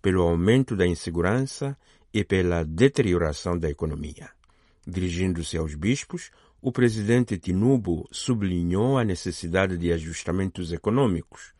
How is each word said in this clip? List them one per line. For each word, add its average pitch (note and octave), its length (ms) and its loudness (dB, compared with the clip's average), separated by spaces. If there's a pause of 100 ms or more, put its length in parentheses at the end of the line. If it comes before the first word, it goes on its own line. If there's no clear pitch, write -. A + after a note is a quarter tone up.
pelo F#2 220 2
aumento F#2+ 520 4
da F#2 120 2
insegurança G2 880 -2 (380)
e G#2 100 2
pela F2 400 2
deterioração F2 920 2
da D#2+ 100 -2
economia. D2+ 600 -6 (560)
Dirigindo-se F2+ 720 -2
aos D#2+ 180 -4
bispos, A2+ 560 -4 (300)
o C3 100 -2
presidente A#2 680 2
Tinubu F#2 720 0
sublinhou G2 840 0
a A#2+ 80 2
necessidade F#2 720 -2
de E2+ 160 0
ajustamentos E2+ 800 -4
econômicos G#2+ 880 -2